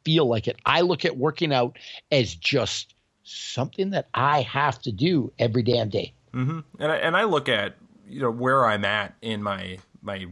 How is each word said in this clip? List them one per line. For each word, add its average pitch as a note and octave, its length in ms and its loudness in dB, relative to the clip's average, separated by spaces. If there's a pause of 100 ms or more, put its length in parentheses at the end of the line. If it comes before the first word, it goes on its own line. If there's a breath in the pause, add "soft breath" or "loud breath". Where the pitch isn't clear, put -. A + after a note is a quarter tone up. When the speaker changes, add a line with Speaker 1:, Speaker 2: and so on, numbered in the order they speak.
Speaker 1:
feel D#3+ 220 4
like A#2 240 0
it. - 160 -4
I D#3 160 4
look F3+ 240 2
at D#3+ 100 0
working D3 380 -2
out B2 240 2 (340 loud breath)
as C3 240 2
just - 580 -2 (300)
something - 680 -6
that F3 220 -4
I C#3+ 280 4
have C#3 400 0
to C3+ 100 -6
do C#3 480 2
every A#2 240 2
damn A#2 240 2
day. G2 260 -4 (200)
Speaker 2:
Mm-hmm. C3 260 -2 (200)
And D3+ 120 -2
I, D#3+ 60 0
and E3 180 0
I G3 80 4
look D3+ 240 0
at, G2+ 300 -2 (320)
you C3+ 100 -12
know, B2+ 120 0
where B2+ 340 2
I'm G#2 180 2
at G2+ 380 -2
in A2+ 200 -4
my, F#2+ 360 -4 (240)
my F#2+ 300 -8